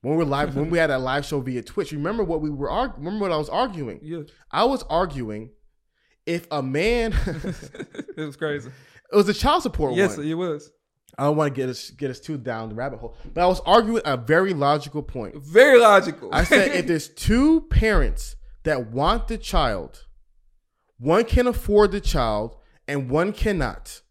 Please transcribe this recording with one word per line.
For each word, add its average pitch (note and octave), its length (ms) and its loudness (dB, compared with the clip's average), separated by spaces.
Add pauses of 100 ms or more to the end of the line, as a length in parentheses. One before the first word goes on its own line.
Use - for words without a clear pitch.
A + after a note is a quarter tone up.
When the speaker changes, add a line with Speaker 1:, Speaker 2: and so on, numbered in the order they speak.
Speaker 1:
When C3+ 120 -2
we D#3+ 100 0
were C#3+ 60 -2
live, C#3+ 240 -2
when D3 160 -2
we E3+ 80 0
had D#3+ 120 2
that C3 100 -2
live C3 240 -2
show D3 160 -4
via B2+ 220 -6
Twitch, - 280 -6
remember E3+ 320 -4
what E3 180 -2
we D3+ 100 -4
were C#3+ 200 -6
arg-, A#3 280 -2
remember F3 240 -8
what F#3+ 100 -2
I D#3+ 40 0
was D3+ 120 -4
arguing? E3+ 540 -4
Speaker 2:
Yeah. D#3+ 180 -12 (320)
Speaker 1:
I E3 120 0
was C4 200 0
arguing B2 680 -4 (760)
if B2 280 -6
a D3 100 -4
man G#3 580 -2
<laughs> - 60 -2 (880)
Speaker 2:
It - 80 -
was C#3+ 120 -14
crazy. D3 340 -8 (420)
Speaker 1:
It - 40 4
was G3+ 120 4
a G#3 60 0
child D4+ 300 2
support C#3+ 300 -2
Speaker 2:
Yes, F3+ 220 2
Speaker 1:
one. D3 100 -6
Speaker 2:
it D#3+ 80 -2
was. E3 360 -6 (480)
Speaker 1:
I C3+ 60 -2
don't D3 120 2
wanna D3+ 140 0
get C3 180 -4
us, - 220 -10
get C3+ 220 -8
us - 80 -14
too D#3 180 -10
down A2+ 300 -8
the G#2+ 80 -12
rabbit B2 240 -8
hole, A#2 160 -14 (180)
but E3+ 80 0
I F3+ 60 4
was F#3 180 2
arguing A3 380 4
a C#3+ 120 0
very E3 380 2
logical C#3+ 480 0
point. A#2 400 -10
Speaker 2:
Very A#3+ 380 8
logical. G3 520 6
Speaker 1:
I E3 120 2
said, G3+ 280 4
Speaker 2:
<laughs> F#3 40 -2
Speaker 1:
if F3+ 100 -2
there's D#3+ 220 -2
two D4+ 540 2
parents - 720 2 (280)
that B2+ 280 -4
want E3+ 360 0
the A3+ 80 -6
child, A2 680 -4 (960)
one E3 260 2
can B3 220 2
afford G#3 460 2
the G3+ 80 -4
child A2+ 560 -2 (320)
and C#3 220 -4
one E3+ 220 0
cannot F#3 680 -4 (100)